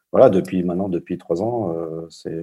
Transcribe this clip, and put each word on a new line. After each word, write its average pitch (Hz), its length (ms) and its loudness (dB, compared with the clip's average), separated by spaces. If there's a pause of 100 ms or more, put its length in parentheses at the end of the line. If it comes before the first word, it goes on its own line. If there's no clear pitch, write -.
(120)
voilà, 120 180 8
depuis 92 320 0
maintenant, 90 260 -2
depuis 87 300 -6
trois 90 240 -4
ans, 113 340 -2
euh, 82 320 -8
c'est, 82 240 -12 (100)